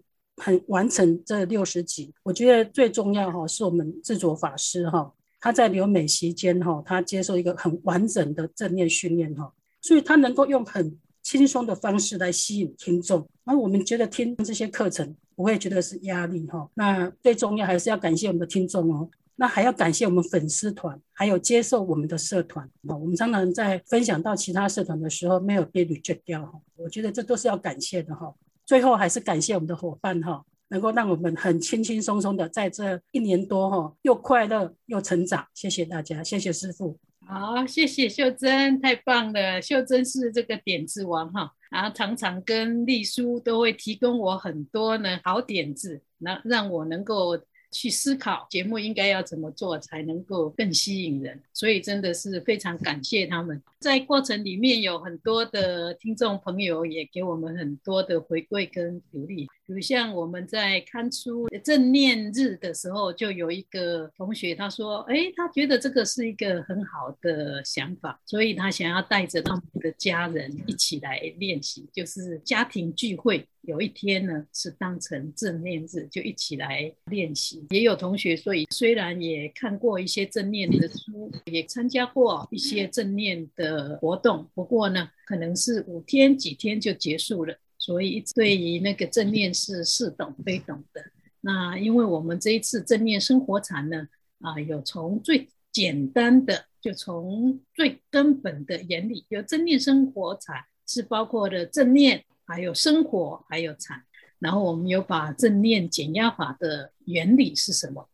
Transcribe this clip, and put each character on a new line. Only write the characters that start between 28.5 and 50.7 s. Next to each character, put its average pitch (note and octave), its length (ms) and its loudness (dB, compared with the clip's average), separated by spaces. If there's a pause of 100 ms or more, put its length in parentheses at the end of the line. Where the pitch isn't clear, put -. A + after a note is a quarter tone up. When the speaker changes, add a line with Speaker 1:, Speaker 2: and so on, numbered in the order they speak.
Speaker 1:
最 C4 160 6
后 B3 140 8
还 G3 140 4
是 G3+ 100 0
感 E3 240 0
谢 G#3+ 120 0
我 F#3 40 2
们 D#3+ 80 -2
的 E3+ 80 -4
伙 D#3+ 260 -8
伴 F3+ 220 0
哈， D#3+ 200 -4 (260)
能 F#3+ 120 -2
够 A3 120 2
让 A3+ 160 2
我 F3 80 2
们 E3 180 0
很 E3+ 260 2
轻 A3 220 0
轻 A3 180 -2
松 G#3 220 0
松 G3 140 0
的 E3 120 -2
在 F3+ 220 -2
这 G3 280 -4 (120)
一 C4+ 80 -2
年 G3 260 2
多 F#3+ 240 2
哈， E3+ 340 -2
又 C4 120 6
快 A#3+ 320 4
乐 G#3 260 0 (140)
又 G#3+ 140 -2
成 F#3 260 0
长。 F3+ 260 -2
谢 - 160 -8
谢 F3 160 -2
大 E3 160 -6
家， D3+ 220 -8
谢 G3+ 160 -4
谢 F#3 140 -2
师 F#3 200 -6
父。 E3 240 -8 (300)
Speaker 2:
好， G#3+ 400 -4
谢 D#4+ 180 2
谢 C4 240 2
秀 C4 220 2
珍， C4+ 500 2
太 C4 140 4
棒 A#3+ 380 2
了。 F#3+ 280 0
秀 C4+ 220 0
珍 B3+ 220 2
是 B3+ 260 -2
这 A#3 140 0
个 A3 140 -4
点 E3 280 -4
子 G3 180 -6
王 E3 280 -2
哈， F3+ 200 -6 (180)
然 F#3 140 -2
后 G#3 80 -4
常 G#3+ 240 -2
常 F#3 260 -4
跟 A3+ 440 0
丽 A#3+ 160 2
叔 A#3+ 380 -2
都 A#3 180 0
会 A3+ 140 4
提 G#3+ 240 -8
供 A#3+ 200 2
我 F#3+ 220 0
很 D#3 280 -8
多 A3 300 0
呢 F#3+ 280 -2
好 G3 180 0
点 D#3+ 320 -4
子， D3+ 260 -10 (180)
那 F3+ 260 -8
让 A3 260 0
我 E3 140 -4
能 E3 200 -6
够 F#3+ 320 0 (360)
去 - 180 -6
思 - 240 0
考 G#3 340 -4
节 F#3 140 -4
目 A3 160 -4
应 G#3+ 160 -4
该 G3 140 2
要 F#3+ 140 2
怎 E3+ 160 -10
么 D#3 120 -8
做 E3+ 280 -4
才 D#3 240 -12
能 D#3+ 200 -6
够 E3+ 280 -4
更 G3 220 -2